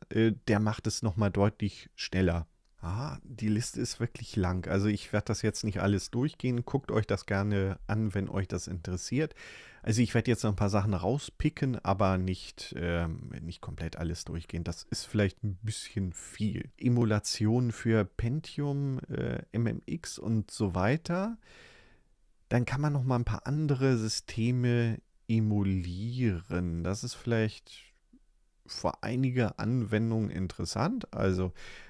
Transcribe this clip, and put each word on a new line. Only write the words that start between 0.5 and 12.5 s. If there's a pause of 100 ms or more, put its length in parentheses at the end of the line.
macht
es
nochmal
deutlich
schneller. (340)
Ah,
die
Liste
ist
wirklich
lang.
Also
ich
werde
das
jetzt
nicht
alles
durchgehen.
Guckt
euch
das
gerne
an,
wenn
euch
das
interessiert. (480)
Also
ich
werde
jetzt
noch
ein
paar
Sachen
rauspicken,
aber
nicht,